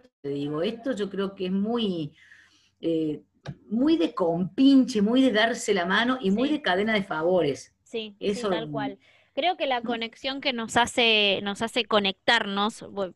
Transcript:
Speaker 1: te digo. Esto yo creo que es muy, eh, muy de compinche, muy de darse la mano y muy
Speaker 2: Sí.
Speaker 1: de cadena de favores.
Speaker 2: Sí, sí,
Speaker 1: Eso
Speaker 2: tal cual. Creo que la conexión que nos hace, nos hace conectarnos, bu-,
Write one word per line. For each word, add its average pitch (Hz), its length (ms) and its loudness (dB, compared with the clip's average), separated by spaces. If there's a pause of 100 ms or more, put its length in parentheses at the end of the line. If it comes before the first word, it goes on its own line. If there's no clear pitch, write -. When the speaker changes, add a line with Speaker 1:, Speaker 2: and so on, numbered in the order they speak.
(220)
Speaker 1:
te 143 80 -6
digo. 147 320 -4
Esto 233 300 -4
yo 196 180 -4
creo 196 240 -4
que 185 120 -6
es 185 60 -2
muy, 196 600 -2 (680)
eh, 156 420 -2 (460)
muy 277 300 2
de 330 160 0
compinche, 202 880 4
muy 233 200 4
de 262 100 4
darse 220 420 0
la 175 120 0
mano 233 340 0
y 190 100 0
muy 240 180 2
Speaker 2:
Sí. 302 60 0
Speaker 1:
de 294 80 -4
cadena 202 320 0
de 196 100 0
favores. 160 720 0 (100)
Speaker 2:
Sí, 214 340 -10
sí, - 80 -6
Speaker 1:
Eso 208 240 -2
Speaker 2:
tal 160 200 -4
cual. 139 280 -6 (360)
Creo 349 240 -2
que 320 80 -4
la 247 160 -2
conexión 233 580 -6
que 233 140 -2
nos 226 240 -2
hace, 220 640 2
nos 202 180 -6
hace 226 240 -2
conectarnos, 208 1000 0
bu-, 196 320 -6